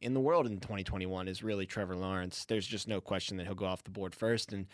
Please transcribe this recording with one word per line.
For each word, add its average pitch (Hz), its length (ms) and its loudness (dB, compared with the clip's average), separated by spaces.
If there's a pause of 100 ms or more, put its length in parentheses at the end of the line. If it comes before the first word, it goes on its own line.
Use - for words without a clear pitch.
in 123 140 0
the 135 60 4
world 151 260 6
in 107 140 0
twenty 98 240 -2
twenty-one 92 440 0
is 92 160 -4
really 101 220 0
Trevor 92 300 -2
Lawrence. 92 480 -2
There's 104 220 2
just 107 220 -4
no 101 120 0
question 95 360 -2
that 90 100 -4
he'll 95 80 -4
go 95 120 -2
off 92 160 -2
the - 80 -14
board 95 240 -4
first, 113 380 2
and 98 220 -4